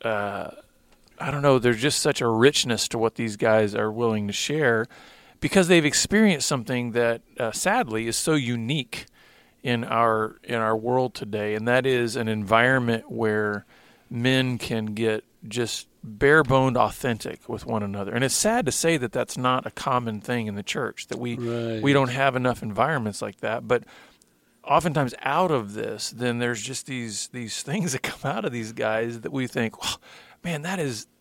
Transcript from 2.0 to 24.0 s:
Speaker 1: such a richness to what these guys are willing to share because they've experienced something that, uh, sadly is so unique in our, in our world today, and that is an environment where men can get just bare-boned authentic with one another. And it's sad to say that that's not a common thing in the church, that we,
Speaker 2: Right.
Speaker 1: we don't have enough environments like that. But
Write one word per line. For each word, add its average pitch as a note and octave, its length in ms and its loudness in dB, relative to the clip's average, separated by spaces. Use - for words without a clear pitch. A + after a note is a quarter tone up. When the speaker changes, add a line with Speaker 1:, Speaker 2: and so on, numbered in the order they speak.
Speaker 1:
such C#3+ 200 2
a B2+ 60 0
richness A#2 600 4
to A#2 100 -4
what A2+ 160 2
these A2+ 220 -4
guys A2 400 4
are G#2+ 160 0
willing A2 340 0
to G2+ 60 -4
share B2 540 0
because E3+ 300 2
they've E3+ 160 6
experienced F#3+ 640 2
something B2 420 -2
that, A#2 300 0
uh, A2+ 140 -2
sadly C3 560 0
is A2+ 80 -2
so D#3+ 180 0
unique B2 720 -2
in A#2+ 220 -2
our, A2+ 580 2
in B2 140 -4
our A2 200 0
world B2 380 0
today, G#2 400 -4
and A2 140 -4
that B2+ 180 2
is A#2+ 300 0
an A#2 100 -2
environment A2+ 840 2
where G#2+ 580 0
men B2+ 480 2
can A2 280 -4
get A2 360 0
just A2 400 -4
bare-boned C3 760 4
authentic - 680 -2
with A2+ 200 -8
one A2+ 160 -2
another. G2+ 320 -4
And B2 100 0
it's C3 100 0
sad A3+ 300 2
to B2+ 80 0
say E3 240 2
that B2 160 -4
that's - 240 -4
not B2+ 300 0
a - 40 -10
common A#2+ 520 -2
thing A#2+ 240 -2
in G#2 80 -6
the G2+ 80 -6
church, - 460 -6
that A#2 100 -6
we, A#2+ 180 -6
Speaker 2:
Right. A#2 460 -4
Speaker 1:
we C#3 100 4
don't C3+ 160 4
have C3 280 0
enough B2 260 0
environments A2+ 580 -2
like G#2 200 -8
that. A2+ 280 -4
But A#2+ 160 0